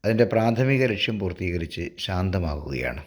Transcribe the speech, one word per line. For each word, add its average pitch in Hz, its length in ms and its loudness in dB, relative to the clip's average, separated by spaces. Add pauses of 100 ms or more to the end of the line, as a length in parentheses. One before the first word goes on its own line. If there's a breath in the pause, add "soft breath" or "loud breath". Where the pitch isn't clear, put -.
അതിൻ്റെ 113 220 4
പ്രാഥമിക 117 600 2
ലക്ഷ്യം 110 320 0
പൂർത്തീകരിച്ച് 87 680 -4 (140)
ശാന്തമാകുകയാണ്. 73 1080 -2